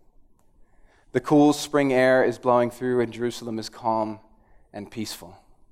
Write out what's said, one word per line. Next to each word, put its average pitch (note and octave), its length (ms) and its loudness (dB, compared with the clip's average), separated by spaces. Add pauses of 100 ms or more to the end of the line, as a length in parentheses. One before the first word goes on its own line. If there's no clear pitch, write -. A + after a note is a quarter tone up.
(1120)
The B2+ 80 0
cool D3 320 6
spring C#3 400 -2
air B2+ 320 4
is A2+ 160 -2
blowing A#2+ 320 2
through, B2 300 -2
and A2+ 100 -2
Jerusalem A#2 480 -8
is G#2+ 80 -12
calm A2 540 -4 (500)
and G#2 180 -14
peaceful. G2 480 -12 (340)